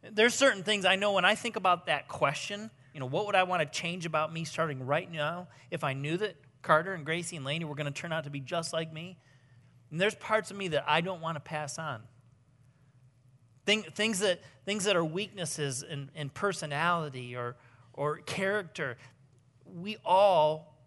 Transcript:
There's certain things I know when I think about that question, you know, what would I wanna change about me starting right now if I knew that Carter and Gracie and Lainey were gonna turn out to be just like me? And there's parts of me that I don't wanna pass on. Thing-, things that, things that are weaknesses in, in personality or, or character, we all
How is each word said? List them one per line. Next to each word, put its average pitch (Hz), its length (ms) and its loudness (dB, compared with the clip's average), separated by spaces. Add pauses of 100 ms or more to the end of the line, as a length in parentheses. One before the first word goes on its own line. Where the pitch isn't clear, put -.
There's 220 320 4
certain 233 300 4
things 196 240 2
I 190 100 6
know 202 160 2
when 185 140 4
I 208 80 6
think 226 220 -6
about 180 300 2
that 151 220 -2
question, 202 640 -4 (240)
you 147 60 -10
know, 131 60 -6
what 165 200 -2
would 202 80 -4
I 185 80 8
wanna 180 240 2
change 170 400 -6
about 156 260 -2
me 165 120 -6
starting 143 420 -4
right 170 240 0
now 165 380 -4 (240)
if 170 100 -6
I 165 100 -2
knew 143 260 -4
that 208 180 -4 (260)
Carter 170 320 4
and 160 100 -10
Gracie 165 320 -4
and 139 80 -8
Lainey 156 200 -2
were 147 100 -8
gonna 147 160 -4
turn 170 220 -6
out 156 120 -2
to 147 60 -8
be 143 100 -6
just 165 320 -4
like 160 200 -4
me? 170 260 -12 (720)
And 156 100 -2
there's 214 140 2
parts - 380 -2
of 202 40 -10
me 196 120 -4
that 151 180 0
I 151 140 4
don't 175 200 -4
wanna 160 200 -4
pass 151 400 -6
on. 135 240 -8 (1600)
Thing-, 208 200 4
things 208 340 0
that, 185 220 2 (240)
things 202 200 -2
that 196 120 4
are 170 80 4
weaknesses 156 800 -4
in, 143 320 -10
in 147 120 -8
personality 151 1080 -2
or, 120 200 -6 (360)
or 147 260 -4
character, 185 800 -4 (680)
we 190 400 -10
all 156 720 6 (100)